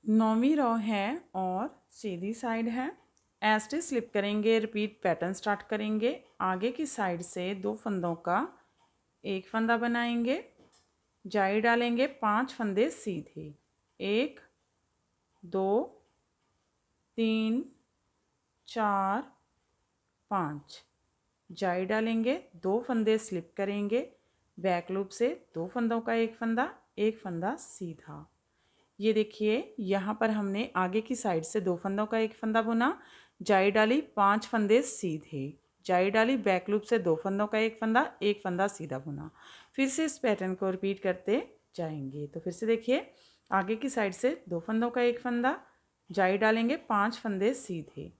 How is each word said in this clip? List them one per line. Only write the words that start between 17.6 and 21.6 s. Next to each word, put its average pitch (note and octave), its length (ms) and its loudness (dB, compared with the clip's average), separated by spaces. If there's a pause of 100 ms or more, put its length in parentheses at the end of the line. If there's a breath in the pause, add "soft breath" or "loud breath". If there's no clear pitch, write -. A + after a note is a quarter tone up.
चार, G3+ 540 0 (1080)
पाँच, D3+ 520 -4 (680)
जाई F3+ 340 0